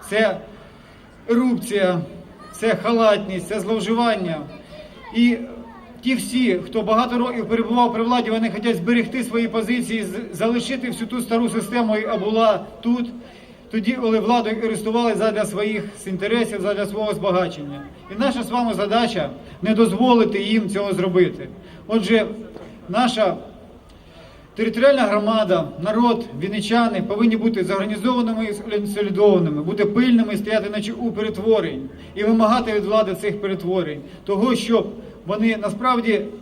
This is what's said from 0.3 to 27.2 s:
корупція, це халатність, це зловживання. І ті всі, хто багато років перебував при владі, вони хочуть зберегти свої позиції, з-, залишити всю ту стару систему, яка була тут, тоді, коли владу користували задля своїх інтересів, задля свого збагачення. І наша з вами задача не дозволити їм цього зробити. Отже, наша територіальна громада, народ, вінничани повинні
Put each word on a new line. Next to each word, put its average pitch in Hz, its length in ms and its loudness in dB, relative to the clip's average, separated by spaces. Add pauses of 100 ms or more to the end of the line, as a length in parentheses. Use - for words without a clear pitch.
корупція, 202 720 2 (520)
це 220 220 0
халатність, 208 720 2
це 208 140 -4
зловживання. 208 800 0 (760)
І 240 200 4 (640)
ті 254 140 -2
всі, 226 520 0
хто 220 160 -4
багато 233 360 2
років 240 300 -2
перебував 226 440 2
при 226 100 -2
владі, 233 280 0
вони 226 200 0
хочуть 214 260 -2
зберегти 233 480 0
свої 233 240 -2
позиції, 226 540 -2
з-, 190 340 -8
залишити 240 520 -2
всю 226 200 -6
ту 247 120 -4
стару 233 280 0
систему, 220 480 0
яка 220 200 -2
була 214 500 2 (140)
тут, 240 300 0 (600)
тоді, 226 220 -2
коли 226 260 2
владу 214 320 2 (100)
користували 226 540 0
задля 208 300 0
своїх 208 400 -4 (220)
інтересів, 202 540 0
задля 202 260 -2
свого 214 280 -2
збагачення. 151 680 -2 (300)
І 202 80 -6
наша 254 220 0
з 214 80 -8
вами 233 240 0
задача 202 560 0 (320)
не 214 120 2
дозволити 220 680 4
їм 208 280 0
цього 202 220 -2
зробити. 180 560 2 (380)
Отже, 214 400 2 (640)
наша 214 480 2 (1200)
територіальна 233 460 4
громада, 208 680 2 (120)
народ, 226 440 2 (160)
вінничани 202 640 0
повинні 220 340 2